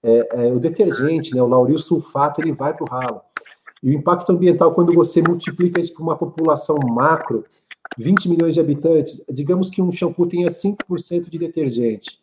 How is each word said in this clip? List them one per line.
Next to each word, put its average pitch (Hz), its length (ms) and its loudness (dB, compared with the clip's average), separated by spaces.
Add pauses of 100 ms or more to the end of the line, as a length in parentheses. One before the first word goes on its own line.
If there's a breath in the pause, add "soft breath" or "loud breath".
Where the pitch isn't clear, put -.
É, 117 440 2
é, 123 60 2
o 127 60 2
detergente, 156 760 0
né, 127 80 2
o 123 40 4
lauril 127 300 4
sulfato, 147 640 -2
ele 156 120 -2
vai 143 220 -4
pro 156 120 -8
ralo. 123 340 -8 (640 loud breath)
E 127 80 0
o - 20 4
impacto 175 400 0
ambiental, 170 400 4
quando 175 220 4
você 170 260 4
multiplica 175 580 0
isso - 140 -4
por - 100 -14
uma 160 140 -2
população 160 600 0
macro, 127 680 0 (540 loud breath)
vinte 170 280 0
milhões 165 280 2
de 165 60 2
habitantes, 147 680 0
digamos 175 400 -2
que 190 140 -4
um 180 100 0
shampoo 175 340 -2
tenha 175 240 -2
cinco 196 360 -6
por 175 120 -4
cento 175 300 -6
de 165 100 -12
detergente 120 840 -4